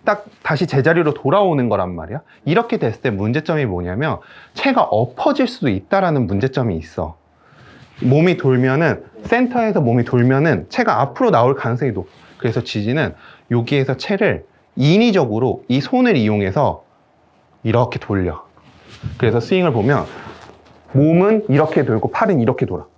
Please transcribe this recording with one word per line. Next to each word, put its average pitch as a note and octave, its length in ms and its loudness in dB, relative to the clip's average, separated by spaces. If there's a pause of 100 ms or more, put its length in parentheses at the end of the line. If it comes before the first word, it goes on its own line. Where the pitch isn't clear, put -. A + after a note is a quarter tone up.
딱 G#3 200 -2 (180)
다시 D#3+ 240 -2
제자리로 D3+ 480 2
돌아오는 D3+ 520 0
거란 F#2 280 -2
말이야. F2 260 -10 (240)
이렇게 A3 320 0
됐을 A#2 240 -4
때 C3+ 80 -2
문제점이 B2+ 560 -2
뭐냐면 F#2+ 540 -4 (340)
채가 B3+ 300 0
엎어질 B3 640 0
수도 - 200 -4
있다라는 C#3+ 600 0
문제점이 G#2 500 -2
있어. D#2+ 400 -8 (880)
몸이 D#3 340 4
돌면은, C3 680 2 (200)
센터에서 A#3 580 0
몸이 A#2+ 220 2
돌면은 B2+ 680 2
채가 G#3 320 0
앞으로 A3+ 300 0
나올 C3 240 4
가능성이 B2+ 360 -4
높아. F#2+ 160 -8 (300)
그래서 A#2 260 -4
지지는 A2+ 520 -4 (340)
여기에서 B2+ 480 0
채를 F#3 480 -2 (300)
인위적으로 C#3+ 920 2
이 C3 140 0
손을 B3 340 0
이용해서 G#2 680 0 (800)
이렇게 A#2 340 0
돌려. F2+ 480 -4 (720)
그래서 A#2 220 2
스윙을 F3 340 0
보면 A2+ 320 0 (880)
몸은 F3+ 580 4
이렇게 D3 340 2
돌고 A2+ 280 -2
팔은 F#3+ 300 0
이렇게 A2 260 0
돌아. F2 180 -8 (120)